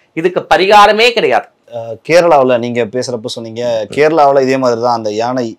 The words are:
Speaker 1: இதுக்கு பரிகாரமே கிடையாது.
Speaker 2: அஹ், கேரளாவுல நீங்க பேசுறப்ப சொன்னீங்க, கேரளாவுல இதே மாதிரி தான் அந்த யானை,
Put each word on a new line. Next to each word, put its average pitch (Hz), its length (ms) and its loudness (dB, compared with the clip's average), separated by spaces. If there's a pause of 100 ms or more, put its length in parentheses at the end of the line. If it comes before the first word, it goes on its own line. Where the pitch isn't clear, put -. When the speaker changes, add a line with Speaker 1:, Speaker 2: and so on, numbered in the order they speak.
(180)
Speaker 1:
இதுக்கு 175 220 -2
பரிகாரமே 208 720 4
கிடையாது. 143 340 0 (260)
Speaker 2:
அஹ், 117 300 -12
கேரளாவுல 151 540 2
நீங்க 120 280 -4
பேசுறப்ப 120 400 -8
சொன்னீங்க, 113 640 -6
கேரளாவுல 143 520 2
இதே 131 160 0
மாதிரி 120 240 0
தான் 120 140 0
அந்த 110 160 -6
யானை, 117 480 -6